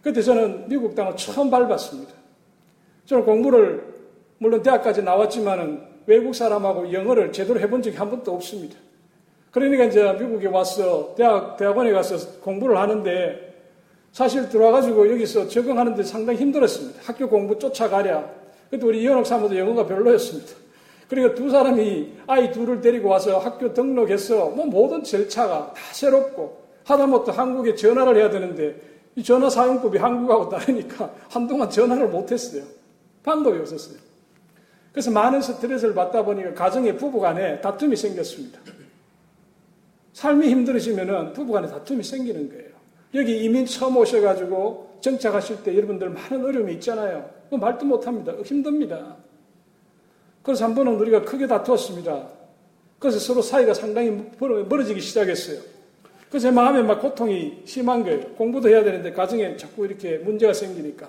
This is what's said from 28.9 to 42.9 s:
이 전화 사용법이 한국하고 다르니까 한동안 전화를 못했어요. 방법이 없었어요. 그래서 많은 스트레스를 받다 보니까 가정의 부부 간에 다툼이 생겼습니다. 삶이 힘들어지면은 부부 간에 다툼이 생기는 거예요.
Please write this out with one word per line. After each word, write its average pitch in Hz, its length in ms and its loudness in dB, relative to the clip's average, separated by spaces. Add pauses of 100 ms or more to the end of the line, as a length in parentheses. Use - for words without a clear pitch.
이 240 80 -8
전화 254 280 4
사용법이 247 480 2
한국하고 240 500 2
다르니까 - 640 -4 (160)
한동안 240 400 -2
전화를 240 400 2
못했어요. 180 540 -4 (600)
방법이 285 360 0
없었어요. 156 400 -12 (920)
그래서 262 180 -4
많은 240 320 2
스트레스를 233 520 -4
받다 185 300 0
보니까 196 300 -4
가정의 196 420 0
부부 254 240 -2
간에 180 400 -2
다툼이 220 360 -2
생겼습니다. 170 640 -8 (1500)
삶이 294 360 2
힘들어지면은 202 840 0
부부 247 200 -8
간에 180 160 -2
다툼이 254 340 -6
생기는 214 460 -8
거예요. - 220 -18 (440)